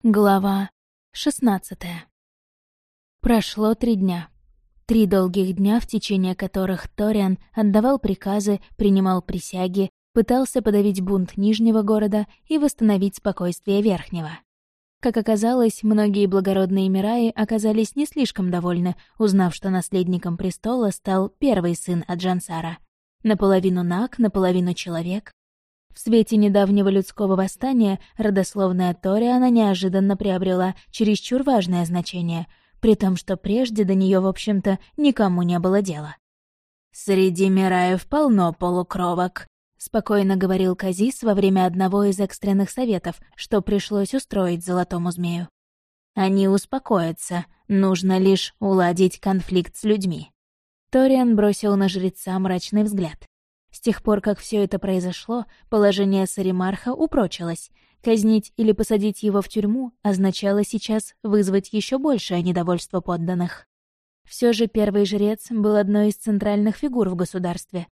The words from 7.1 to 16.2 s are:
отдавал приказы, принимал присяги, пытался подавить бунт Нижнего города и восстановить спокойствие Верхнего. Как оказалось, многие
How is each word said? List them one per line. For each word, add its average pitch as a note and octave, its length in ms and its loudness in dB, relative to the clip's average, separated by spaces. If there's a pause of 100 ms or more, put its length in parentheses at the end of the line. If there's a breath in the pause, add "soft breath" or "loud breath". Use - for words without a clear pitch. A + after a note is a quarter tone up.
отдавал G#3+ 460 2
приказы, G3+ 640 -2 (160 soft breath)
принимал F#3+ 440 2
присяги, F#3 680 -4 (220)
пытался B3 480 0
подавить G3+ 400 0
бунт F#3 360 -2
Нижнего A3 440 2
города G#3+ 460 0 (200 soft breath)
и D#4 100 0
восстановить G#3+ 600 0
спокойствие G3 640 -2
Верхнего. F3 500 -2 (680)
Как A#3+ 160 0
оказалось, A3+ 640 0
многие G#3 460 2